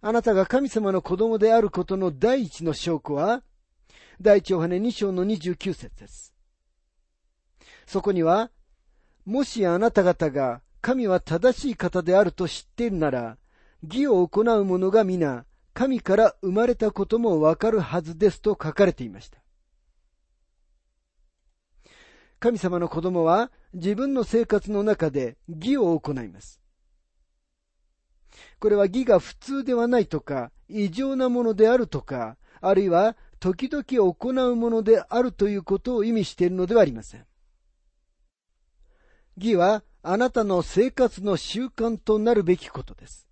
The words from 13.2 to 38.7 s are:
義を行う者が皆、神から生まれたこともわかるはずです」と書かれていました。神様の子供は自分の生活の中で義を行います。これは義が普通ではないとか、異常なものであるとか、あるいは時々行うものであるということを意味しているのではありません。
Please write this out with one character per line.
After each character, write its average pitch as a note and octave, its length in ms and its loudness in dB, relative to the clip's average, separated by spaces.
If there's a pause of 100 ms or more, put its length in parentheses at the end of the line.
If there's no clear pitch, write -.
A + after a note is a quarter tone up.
義 A#3+ 240 -4
を F#3 200 4
行 - 140 0
う A3+ 240 2
者 F#3 240 0
が G#3+ 140 4
皆、 E3 420 -2 (300)
神 C4 260 -2
か F#3+ 140 0
ら A3 260 4
生 F#3 100 -4
ま G#3+ 140 2
れ B3 80 2
た G#3+ 180 -2
こ G3 140 -4
と A3+ 140 -2
も G#3 200 0
わ D#3 160 4
か G#3+ 140 -2
る A3 100 0
は E3 220 -4
ず D#3+ 160 -14
で F#3+ 140 4
す」 - 100 -16
と G#3+ 100 0
書 D#3 220 -6
か G3+ 140 4
れ F3 60 0
て - 100 -10
い A2+ 60 -10
ま G2 120 -18
し - 80 -20
た。 - 100 -20 (3000)
神 A#3+ 180 0
様 F3+ 220 -2
の E3+ 100 -4
子 D#3+ 140 -6
供 F3 200 -2
は F#3+ 280 2 (240)
自 F3+ 180 -4
分 C4+ 220 -4
の A#3+ 80 -2
生 A3+ 240 0
活 G#3 240 -2
の G3+ 100 -2
中 G3+ 300 0
で B2+ 260 -6 (100)
義 E3+ 300 -4
を E3+ 220 2
行 D3 140 -8
い A#2+ 160 -8
ま F#2+ 120 -20
す。 - 180 -20 (2000)
こ G#3+ 100 0
れ G#3 60 4
は G3+ 120 4
義 A#3+ 180 -2
が G#3 140 6
普 - 160 -10
通 C4+ 280 -8
で B3 120 -2
は A#3 120 0
な B3 120 2
い G3 80 0
と D3+ 140 -6
か、 B2+ 300 -8 (160)
異 G3+ 220 -4
常 C4+ 260 -4
な C4 140 0
も A#3+ 140 0
の A3+ 100 0
で A3 160 6
あ B3 80 4
る A#3+ 100 0
と C#3 140 -6
か、 A#2 360 -8 (220)
あ F#3+ 140 2
る F#3+ 100 4
い G3 60 0
は G3 260 2 (240)
時 F#3 300 -2
々 D4 140 -6
行 A3 460 0
う B3+ 260 0
も A#3 160 -2
の A3+ 100 0
で G#3+ 260 4
あ A#3+ 140 0
る B3 100 0
と G3+ 180 0
い G3+ 80 -2
う F#3 60 -6
こ G3 140 -2
と B3 200 -4
を G#3 60 0
意 A3+ 100 0
味 G#3+ 100 0
し - 100 -8
て F3+ 120 0
い F3 40 2
る F#3 60 -4
の F#3 100 -2
で F#3+ 80 -4
は A#3 80 8
あ F3+ 40 8
り C3+ 80 -6
ま A2+ 100 -12
せ - 140 -20
ん。 - 80 -20 (2000)